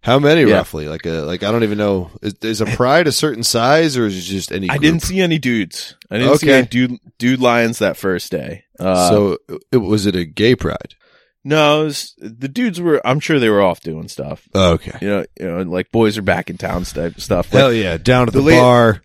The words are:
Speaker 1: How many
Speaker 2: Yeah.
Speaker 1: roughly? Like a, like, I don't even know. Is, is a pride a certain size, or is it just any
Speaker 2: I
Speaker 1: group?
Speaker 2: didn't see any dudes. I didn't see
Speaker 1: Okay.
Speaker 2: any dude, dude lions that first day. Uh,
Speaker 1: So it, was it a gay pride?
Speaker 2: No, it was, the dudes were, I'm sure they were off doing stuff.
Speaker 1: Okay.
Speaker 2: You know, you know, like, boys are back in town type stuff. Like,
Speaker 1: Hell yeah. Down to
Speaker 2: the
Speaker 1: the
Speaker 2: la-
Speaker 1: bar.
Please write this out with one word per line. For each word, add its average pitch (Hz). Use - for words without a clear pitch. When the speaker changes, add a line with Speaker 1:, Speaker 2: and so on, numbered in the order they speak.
Speaker 1:
How 123
many 147
Speaker 2:
Yeah. 107
Speaker 1:
roughly? 76
Like 80
a, 82
like, 85
I 101
don't 117
even 104
know. 98
Is, 104
is 110
a 107
pride 135
a 135
certain 117
size, 135
or 117
is 98
it 90
just 92
any 95
Speaker 2:
I 127
Speaker 1:
group? 143
Speaker 2:
didn't 156
see 190
any 170
dudes. 120
I 107
didn't 135
see 156
Speaker 1:
Okay. 135
Speaker 2:
any 123
dude, 123
dude 127
lions 117
that 98
first 92
day. 85
Uh, 90
Speaker 1:
So 101
it, 131
was 101
it 95
a 90
gay 107
pride? -
Speaker 2:
No, 151
it -
was, -
the 117
dudes 180
were, 160
I'm 131
sure 156
they 117
were 104
off 87
doing 80
stuff. 73
Speaker 1:
Okay. 90
Speaker 2:
You 98
know, 101
you 92
know, 87
like, 90
boys 110
are 104
back 92
in 90
town 90
type 85
stuff. 87
Like, 127
Speaker 1:
Hell 135
yeah. 98
Down 127
to 110
Speaker 2:
the 135
Speaker 1:
the 147
Speaker 2:
la- -
Speaker 1:
bar. 120